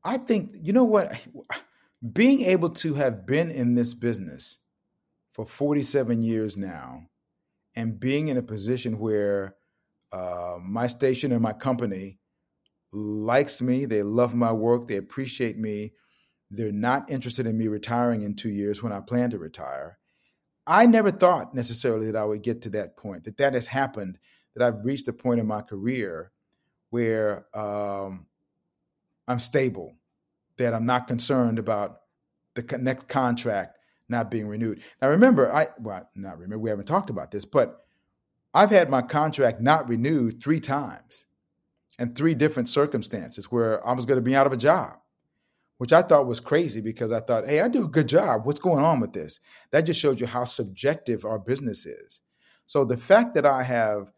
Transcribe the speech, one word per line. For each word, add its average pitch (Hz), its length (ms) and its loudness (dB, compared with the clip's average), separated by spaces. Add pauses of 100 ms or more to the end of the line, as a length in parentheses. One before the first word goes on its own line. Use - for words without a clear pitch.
I 240 140 -2
think, 233 360 -2
you 170 200 -4
know 254 120 6
what? 214 420 2 (840)
Being 254 300 6
able 180 280 2
to 165 260 -4
have 117 320 -2
been 160 240 0
in 123 240 0
this 120 180 0
business 95 640 -6 (760)
for 113 120 -10
forty-seven 135 800 0
years 110 340 -2
now 80 500 -12 (680)
and 113 240 -6
being 139 280 -2
in 139 80 -2
a 127 60 0
position 113 560 -6
where, 101 580 -2 (560)
uh, 90 500 -8
my 107 260 -2
station 131 440 -2
and 117 100 2
my 110 120 0
company 101 640 -6 (760)
likes 107 680 -2
me, 127 240 0
they 110 160 0
love 113 320 0
my 120 180 2
work, 117 360 0
they 110 100 -4
appreciate 117 600 -6
me, 107 360 -6 (560)
they're 107 220 -6
not 120 400 -2
interested 127 340 -6
in 113 120 -2
me 113 100 -2
retiring 117 560 -2
in 104 120 -6
two 110 140 -6
years 101 320 -4
when 117 100 -6
I 98 100 -8
plan 120 280 -2
to 113 80 -6
retire. 80 600 -12 (680)
I 202 220 8
never 220 240 6
thought 175 420 2
necessarily 117 540 -2
that 110 120 -2
I 107 60 0
would 107 160 -4
get 117 220 -6
to 110 80 -10
that 101 260 -8
point, 90 280 -14
that 107 120 -14
that 139 160 2
has 120 140 -2
happened, 110 500 -4 (380)
that 120 100 2
I've 110 180 0
reached 135 240 -4
a 117 60 -6
point 120 260 0
in 113 60 -2
my 107 160 -4
career 101 680 -6 (580)
where, 110 560 -2 (100)
um, 101 680 -8 (1000)
I'm 123 120 -2
stable, 117 540 -2 (640)
that 120 160 0
I'm 117 140 -2
not 123 200 0
concerned 120 520 0
about 104 420 -4 (540)
the 120 80 -6
con-, 127 200 -6
next 127 240 -2
contract 120 680 -2 (360)
not 113 200 -2
being 110 160 -4
renewed. 110 340 -4 (220)
Now, 135 60 4
remember, 160 440 6
I, 151 140 4 (120)
well, 101 360 -10
not 92 240 -14
remember, 95 180 -10
we 110 140 -4
haven't 101 160 -6
talked 190 240 0
about 90 180 -8
this, 101 160 -10
but - 400 0 (680)
I've 202 160 8
had 180 180 8
my 131 140 2
contract 143 580 0
not 139 260 4
renewed 120 540 0
three 156 180 0
times 135 640 -8 (760)
in 120 160 -6
three 160 180 2
different 135 340 0
circumstances 139 840 -2
where 113 360 0
I 120 60 0
was 127 140 -4
gonna 127 140 4
be 123 140 0
out 139 120 6
of 139 40 4
a 131 60 -2
job, 143 400 2 (800)
which 123 160 2
I 165 80 10
thought 156 240 6
was 120 140 -4
crazy 147 420 -2
because 110 300 -6
I 113 80 -2
thought, 113 260 -2
"Hey, 151 160 2
I 220 60 2
do 240 180 0
a - 20 -6
good 151 200 2
job. 131 400 2
What's 143 120 -2
going 160 240 2
on 156 160 4
with 107 140 -4
this?" 78 260 -10 (300)
That 151 120 4
just 165 180 0
showed 135 200 2
you 123 60 -2
how 123 180 -4
subjective 120 800 -4
our 110 140 -4
business 120 480 -6
is. - 360 -18 (440)
So 139 200 2
the 120 120 -2
fact 233 380 4
that 147 100 2
I 135 160 4
have 110 560 -2